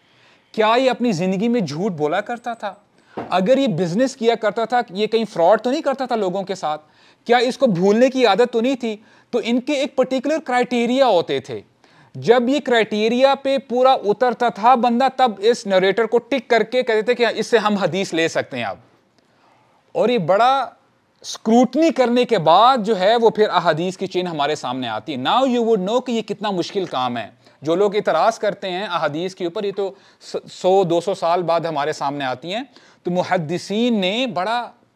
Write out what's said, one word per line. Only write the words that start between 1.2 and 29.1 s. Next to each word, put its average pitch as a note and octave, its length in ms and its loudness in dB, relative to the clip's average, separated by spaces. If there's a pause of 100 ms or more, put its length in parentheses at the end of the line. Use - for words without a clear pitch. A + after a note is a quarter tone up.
में A#3 120 0
झूठ E3+ 320 -4
बोला D3+ 280 -2
करता A#3 340 -10
था? G3+ 300 -12 (460)
अगर F#3+ 280 2
ये C4+ 100 2
बिजनेस F3+ 460 -2
किया A3+ 200 0
करता A3 320 -2
था, B3 260 0
ये G#3 140 -2
कहीं A3+ 180 0
फ्रॉड F#3+ 360 2
तो B3 100 -2
नहीं C#4+ 120 -4
करता C4 240 -4
था B3 80 -4
लोगों G3 280 -2
के F#3+ 120 -8
साथ? D3+ 240 -6 (480)
क्या A#3+ 120 4
इसको B3+ 280 0
भूलने G#3 440 4
की B3+ 140 2
आदत A3 260 2
तो A3+ 100 -2
नहीं B3+ 160 0
थी? G#3+ 280 -8 (280)
तो A#3+ 80 0
इनके B3 320 -2
एक C#4 240 -2
पर्टिकुलर C4 420 0
क्राइटेरिया B3 680 0
होते E3 420 0
थे। G#2+ 160 -12 (520)
जब A#3 320 2
ये C#4+ 120 0
क्राइटेरिया A#3 760 2
पे C4+ 240 -2
पूरा B3+ 360 2
उतरता A3+ 560 0
था A#3 260 4
बंदा, A#3+ 320 0
तब A#3+ 320 0
इस A3+ 260 0
नरेटर F#3+ 400 2
को A#3 120 0
टिक A#3+ 320 -4
करके A#3 320 2
कहते A3 200 0
थे A#3+ 120 0
कि A3 260 0
इससे A3 180 2
हम G#3 200 0
हदीस F#3 360 -2
ले E3 140 0
सकते C3 280 -4
हैं A#2+ 80 -6
अब। F#2 180 -8 (1120)
और G3+ 160 2
ये A#3+ 80 2
बड़ा A3+ 580 2 (460)
स्क्रूटनी B3+ 680 2
करने B3 340 2
के A#3 140 0
बाद G3+ 460 4
जो A3 100 0
है F#3+ 220 2
वो A3+ 140 4
फिर G#3+ 180 0
अहादीस F3 480 0
की F#3+ 100 -8
चेन F3+ 200 -4
हमारे D3+ 300 -2
सामने B2+ 320 -6
आती A2 240 -8
है। B2+ 120 -6
Now A3 200 2
you A#3+ 200 0
would A3+ 160 2
know A3+ 260 -2
कि B3+ 60 -4
ये A3+ 100 -2
कितना G#3 280 -6
मुश्किल F3+ 360 -4
काम B2+ 320 -4
है। G2+ 140 -10 (320)
जो D#3+ 100 0
लोग G3+ 220 0
इतराज़ G3 440 0
करते G3 280 -4
हैं F#3 200 -6
अहादीस E3 460 -4